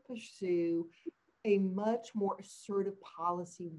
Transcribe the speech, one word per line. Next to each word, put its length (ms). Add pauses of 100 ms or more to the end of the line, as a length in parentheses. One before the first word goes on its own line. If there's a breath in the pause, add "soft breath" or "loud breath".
pursue 840 (540 loud breath)
a 140
much 560
more 260
assertive 600
policy 800